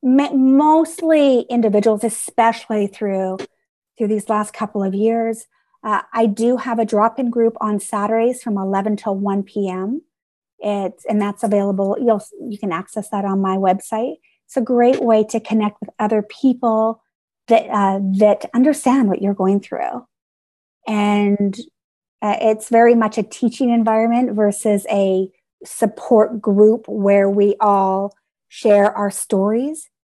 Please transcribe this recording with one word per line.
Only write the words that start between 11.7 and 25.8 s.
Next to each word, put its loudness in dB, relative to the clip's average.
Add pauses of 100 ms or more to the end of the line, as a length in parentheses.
You'll, 0 (220)
you -10
can -6
access -8
that -4
on -2
my -2
website. -2 (300)
It's -10
a 0
great 2
way 2
to -4
connect -2
with -14
other 0
people 0 (460)
that, 2
uh, 0 (200)
that 2
understand 2
what -2
you're 0
going 0
through. -8 (840)
And, 0 (640)
uh, -2
it's 0
very 6
much 0
a 0
teaching -2
environment 0
versus 0
a 0 (360)
support 0